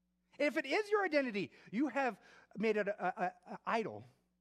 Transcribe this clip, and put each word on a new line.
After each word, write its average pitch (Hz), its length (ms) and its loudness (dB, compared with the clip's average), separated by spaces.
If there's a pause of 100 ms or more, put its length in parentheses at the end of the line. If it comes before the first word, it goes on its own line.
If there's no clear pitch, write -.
(380)
If 285 180 2
it 302 100 -2
is 392 220 0
your 415 160 2
identity, 262 460 0 (220)
you 269 160 0
have 247 280 0 (400)
made 214 200 2
it 202 100 2
a, 196 180 -2
a, 180 200 -2
a 185 420 -6
idol 170 380 -2 (360)